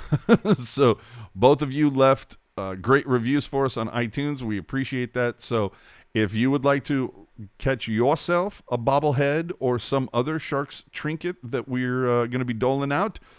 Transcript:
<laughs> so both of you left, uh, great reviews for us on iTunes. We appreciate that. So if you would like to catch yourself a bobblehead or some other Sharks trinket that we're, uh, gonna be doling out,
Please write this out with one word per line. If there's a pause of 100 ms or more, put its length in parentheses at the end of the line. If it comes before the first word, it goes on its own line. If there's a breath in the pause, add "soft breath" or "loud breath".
(280)
<laughs>
so (360 loud breath)
both
of
you
left, (200)
uh,
great
reviews
for
us
on
iTunes.
We
appreciate
that.
So (420 loud breath)
if
you
would
like
to (320)
catch
yourself
a
bobblehead
or
some
other
Sharks
trinket
that
we're,
uh,
gonna
be
doling
out, (200 soft breath)